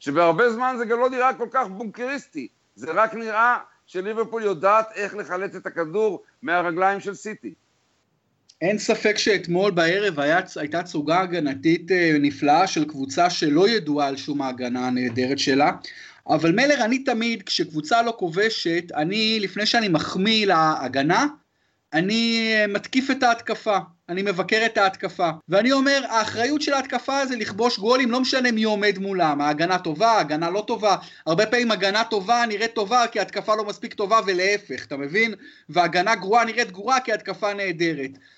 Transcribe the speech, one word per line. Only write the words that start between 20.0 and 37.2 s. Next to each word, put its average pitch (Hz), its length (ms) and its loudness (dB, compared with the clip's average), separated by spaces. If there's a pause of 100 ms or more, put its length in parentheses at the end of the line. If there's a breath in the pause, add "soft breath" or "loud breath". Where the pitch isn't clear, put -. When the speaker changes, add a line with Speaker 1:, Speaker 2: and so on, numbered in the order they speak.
Speaker 2:
להגנה, 156 800 2 (680)
אני, 226 600 0
אה, 214 120 4
מתקיף 254 440 -2
את 262 120 0
ההתקפה, 226 560 0 (300)
אני 180 140 -4
מבקר 202 440 0
את 220 120 0
ההתקפה, 185 520 0 (180)
ואני 214 240 4
אומר, 277 360 2
האחריות 220 540 0
של 285 100 -2
ההתקפה 269 540 -2
זה 254 100 -4
לכבוש 214 420 -2
גולים, 240 320 2
לא 254 100 0
משנה 254 320 2
מי 220 100 0
עומד 208 360 2
מולם, 175 420 0
ההגנה 156 380 0
טובה, 175 320 2
ההגנה 170 400 0
לא 202 160 -2
טובה, 208 300 2 (300 loud breath)
הרבה 170 200 2
פעמים 240 240 0
הגנה 202 340 0
טובה 226 440 0
נראית 220 260 -2
טובה, 226 320 2
כי 226 120 -4
ההתקפה 202 360 -2
לא 214 100 -2
מספיק 208 300 -10
טובה, 214 320 2
ולהפך, 190 580 -2
אתה 143 120 -10
מבין? 190 380 0 (340 loud breath)
וההגנה 175 460 2
גרועה 208 300 2
נראית 220 280 -2
גרועה, 226 280 0
כי 240 120 -4
ההתקפה 202 420 -4